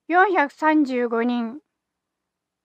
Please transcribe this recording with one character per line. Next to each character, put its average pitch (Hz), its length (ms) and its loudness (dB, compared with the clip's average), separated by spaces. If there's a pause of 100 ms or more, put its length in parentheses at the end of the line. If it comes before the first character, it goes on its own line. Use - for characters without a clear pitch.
四 359 240 2
百 294 160 0
三 311 340 2
十 247 240 -2
五 233 160 -2
人。 240 380 -4 (1040)